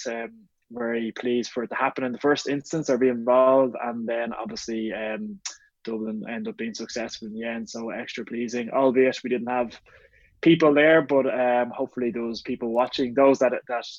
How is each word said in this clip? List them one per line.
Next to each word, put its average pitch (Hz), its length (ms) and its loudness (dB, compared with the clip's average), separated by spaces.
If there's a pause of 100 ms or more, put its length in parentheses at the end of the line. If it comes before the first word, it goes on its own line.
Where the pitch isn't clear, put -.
um, 117 240 -6 (400)
very 117 420 -4
pleased 120 360 -2
for 123 140 -6
it 110 40 -6
to - 80 -8
happen 131 280 -2
in 127 80 -2
the 117 80 -8
first 143 280 2
instance 143 440 -2
or 123 80 2
be 131 80 4
involved, 127 680 4 (100)
and 117 220 -6
then 117 260 -4
obviously, 110 600 -6
um, 185 460 -8 (440)
Dublin 110 460 -6
end 113 180 -8
up 110 100 -10
being 113 180 -8
successful 113 520 -10
in 104 60 -12
the 110 100 -8
end, 117 240 -8
so 117 220 -10
extra 123 340 -10
pleasing, 117 460 -6
albeit 131 540 4
we 120 80 -2
didn't 120 180 -2
have 123 320 -4 (600)
people 165 300 6
there, 156 300 6
but, 135 240 2
um, 123 460 2
hopefully 123 400 -4
those 117 320 -6
people 123 260 -4
watching, 123 460 0
those 135 240 6
that, 123 120 4 (160)
that, 120 160 -6 (160)